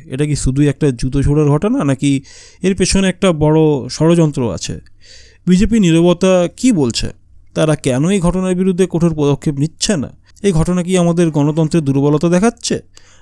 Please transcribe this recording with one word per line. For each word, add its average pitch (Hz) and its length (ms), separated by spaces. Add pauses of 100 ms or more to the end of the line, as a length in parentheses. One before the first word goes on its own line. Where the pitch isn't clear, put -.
এটা 131 200
কি 147 100
শুধুই 139 320
একটা 139 240
জুতো 131 320
ছোড়ার 147 260
ঘটনা, 202 340
নাকি 139 380 (400)
এর 190 140
পেছনে 190 340
একটা 185 220
বড় 151 580
ষড়যন্ত্র 151 640
আছে? - 260 (680)
বিজেপি 208 320
নীরবতা 175 680 (100)
কী 254 140
বলছে? 139 380 (440)
তারা 156 220
কেন 139 340
এই 202 100
ঘটনার 180 360
বিরুদ্ধে 185 340
কঠোর 165 260
পদক্ষেপ 143 400
নিচ্ছে 160 420
না? 127 120 (320)
এই 202 100
ঘটনা 170 320
কি 185 140
আমাদের 170 340
গণতন্ত্রের 151 520
দুর্বলতা 143 460
দেখাচ্ছে? 190 520 (400)